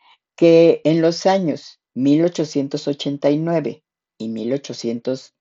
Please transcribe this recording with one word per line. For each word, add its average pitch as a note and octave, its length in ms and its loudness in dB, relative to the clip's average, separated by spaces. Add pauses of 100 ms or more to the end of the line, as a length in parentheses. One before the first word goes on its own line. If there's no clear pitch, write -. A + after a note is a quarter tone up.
(360)
que E3 480 6
en E3 180 2
los E3+ 240 0
años F#3 540 -2 (140)
mil C#3+ 300 2
ochocientos D3 600 -4
ochenta C#3+ 440 -4
y D3 80 0
nueve D#3+ 440 -4 (360)
y A2 100 -10
mil A2+ 240 -6
ochocientos B2+ 880 -8